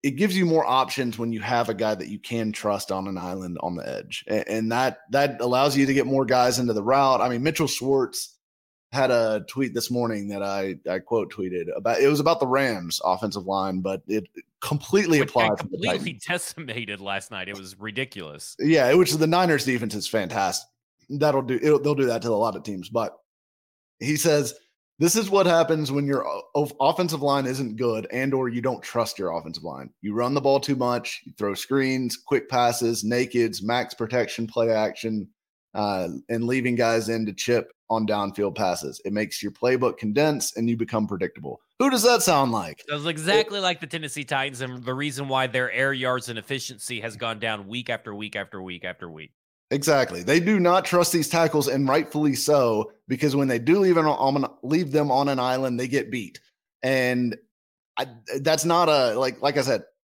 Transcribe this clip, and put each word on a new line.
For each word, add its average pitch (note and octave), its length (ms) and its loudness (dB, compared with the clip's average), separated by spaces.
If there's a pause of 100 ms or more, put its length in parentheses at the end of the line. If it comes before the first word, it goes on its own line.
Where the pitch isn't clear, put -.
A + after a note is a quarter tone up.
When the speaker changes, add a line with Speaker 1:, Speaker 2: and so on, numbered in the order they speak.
Speaker 1:
it C#3 100 0
gives F3+ 240 0
you F#3 100 4
more D#3+ 180 4
options B2+ 540 0
when A#2 140 -4
you A2 80 -4
have A2 280 0
a A2+ 60 -2
guy G#2+ 180 0
that F2+ 160 -6
you G2+ 120 -10
can A2+ 320 -4
trust G2+ 400 -4
on F#2+ 160 -4
an F#2+ 100 -6
island F2+ 420 -8
on F2 140 -6
the - 140 -8
edge. - 400 -10
A-, G#2 200 -2
and A2+ 220 -2
that, B2+ 280 0 (120)
that C#3 300 2
allows B2+ 360 2
you C#3 80 4
to C3+ 100 2
get C3+ 120 2
more C3+ 180 2
guys B2 360 4
into A#2+ 120 0
the G#2+ 100 0
route. C3 380 4
I A#2+ 80 2
mean, A#2+ 140 -2
Mitchell D#3 240 2
Schwartz C3 680 0 (560)
had C3 180 2
a A2 380 2
tweet C3 260 -4
this A2+ 160 -4
morning A2+ 380 -2
that G2 160 -4
I, G2 320 -2 (120)
I F#2 120 -2
quote G#2+ 320 -2
tweeted F2+ 440 -6
about, A2+ 220 0
it C#3 80 6
was D3 140 4
about D#3+ 180 2
the C#3 80 0
Rams B2 560 0
offensive F#2 440 -2
line, F#2+ 340 -2
but F#2+ 260 -4
it G2+ 220 -4 (320)
completely E3 580 2
Speaker 2:
Which C3 120 0
Speaker 1:
applies A2+ 180 2
Speaker 2:
got G#2 100 0
Speaker 1:
to - 60 -8
the F2+ 60 -12
Speaker 2:
completely F#2 420 -4
Speaker 1:
Titans. A#2 120 -16
Speaker 2:
<laughs> - 40 -12 (160)
decimated A2+ 560 -10
last G2 320 -6
night. F#2+ 160 -10
It G2+ 100 -10
was F#2 220 -16
ridiculous. G2+ 800 -10
Speaker 1:
Yeah, D3 280 4
it, C#3+ 80 6
which F3+ 160 6
the D#3 140 4
Niners E3 380 2
defense A#2 320 -2
is G2 100 -6
fantastic. F#2+ 640 -2 (400)
That'll C#3+ 340 2
do, B2+ 180 -2
it'll, D3+ 200 4
they'll C#3+ 140 0
do C3+ 120 2
that A#2 160 0
to A#2 80 -4
a - 0 -
lot G#2+ 260 2
of - 80 -12
teams, G2 240 -10
but G#2+ 280 -4 (840)
he D3 160 0
says, D3 380 2 (440)
"This E3+ 160 4
is G#3 160 0
what G3 160 6
happens E3 460 4
when C#3+ 120 0
your C#3 220 0
o-, - 160 -6 (140)
o-, D3 240 0
offensive D#3+ 420 2
line C#3 240 2
isn't B2+ 300 -4
good A#2 340 0
and C3 240 0
or C3 140 0
you A#2+ 120 -4
don't A#2+ 220 -2
trust - 340 -2
your F#2 140 -4
offensive D#2+ 320 -8
line. C2+ 280 -12 (100)
You G#2 140 -6
run B2 200 0
the C#3+ 60 2
ball C3+ 180 4
too C#3 160 -2
much, B2 500 -2
you - 140 -18
throw G2+ 160 -2
screens, C3 600 -2
quick - 320 -2
passes, A#2+ 560 2
nakeds, A#2 580 0
max A#2+ 320 -2
protection, A#2 540 -4
play A2+ 220 0
action, G#2+ 580 -2 (460)
uh, G2 340 0 (200)
and A#2 140 -2
leaving B2 320 0
guys A2+ 340 2
in A2+ 180 -2
to G#2 60 -4
chip A#2+ 380 0 (180)
on A2 160 0
downfield G2+ 520 -2
passes. F2 480 -2
It G2 80 -6
makes G#2 320 -4
your G2+ 80 -6
playbook B2 460 0
condense C3+ 580 0
and A#2 120 -2
you A#2 80 0
become A2+ 300 -2
predictable." F2 540 -6 (180)
Who C4 100 4
does B3+ 140 2
that A#3 200 6
sound C#3 280 4
like? F2+ 380 -4
Speaker 2:
Sounds D3 180 -6
exactly G3+ 540 0
like F3+ 200 -2
the E3 60 -10
Tennessee D3 380 -8
Titans C3+ 360 -2
and B2+ 240 -8
the B2+ 100 -4
reason C#3 340 -4
why C3 180 2
their B2+ 240 -2
air C3 220 0
yards B2+ 380 -2
and A2+ 60 -8
efficiency A#2+ 640 -8
has A2 160 -8
gone A2+ 220 -6
down G#2 300 -6
week A#2+ 220 -8
after A2+ 220 -6
week G#2 220 -10
after G2 260 -10
week F#2 240 -12
after F2+ 240 -12
week. D#2 220 -18 (420)
Speaker 1:
Exactly. C#3 500 0
They C#3 160 4
do F#3+ 220 2
not F3+ 240 4
trust F3 280 2
these D#3+ 160 0
tackles, D#3 380 2
and C3+ 220 0
rightfully D3 480 2
so, A#2+ 560 2 (160)
because C3 260 0
when C#3 140 2
they A#2+ 100 0
do D#3 220 4
leave F#3 160 6
an, D#3+ 100 4
on, C3+ 420 2 (140)
leave D#3 300 0
them D3 180 2
on C#3 180 4
an C3+ 120 0
island, B2+ 400 0
they B2+ 80 -4
get C3 200 -2
beat. A2 300 -8 (460)
And B2+ 520 2 (600)
I, C3 100 -4 (360)
that's D#3 220 2
not E3+ 240 4
a, B2+ 300 4
like, C3 240 -2
like C#3+ 140 2
I C#3+ 60 2
said B2 200 0 (220)